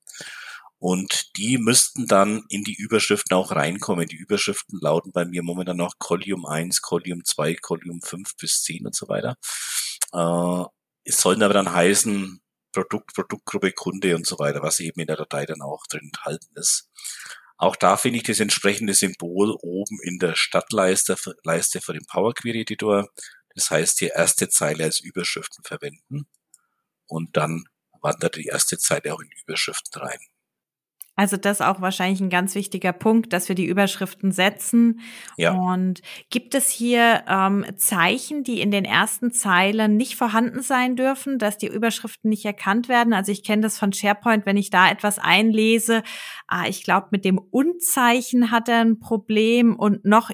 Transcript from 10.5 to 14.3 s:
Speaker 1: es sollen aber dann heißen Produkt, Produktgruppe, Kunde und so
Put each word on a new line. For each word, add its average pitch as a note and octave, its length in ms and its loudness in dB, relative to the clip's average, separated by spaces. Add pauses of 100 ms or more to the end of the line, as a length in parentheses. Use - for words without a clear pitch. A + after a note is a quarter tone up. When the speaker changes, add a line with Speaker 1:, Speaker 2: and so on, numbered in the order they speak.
Speaker 1:
es - 160 0
sollen F#2+ 200 2
aber G2+ 120 4
dann F#2+ 180 0
heißen F#2+ 720 0 (320)
Produkt, - 400 -6
Produktgruppe, G2 580 -4
Kunde F#2 460 -2
und E2 100 -6
so - 120 -6